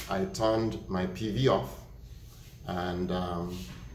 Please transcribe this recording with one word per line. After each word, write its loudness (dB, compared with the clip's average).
I 2
turned 2
my 2
P -2
V 6
off, 6
and, 0
um, -2